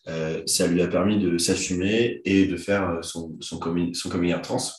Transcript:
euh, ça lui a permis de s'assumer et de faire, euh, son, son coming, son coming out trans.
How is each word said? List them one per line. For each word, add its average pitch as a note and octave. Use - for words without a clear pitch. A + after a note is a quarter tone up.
euh, D#2+
ça F#2
lui F2
a F2
permis F#2
de F2
s'assumer F#2+
et F#2+
de F2+
faire, G2
euh, E2
son, E2
son -
coming, F2
son -
coming F2
out E2+
trans. B2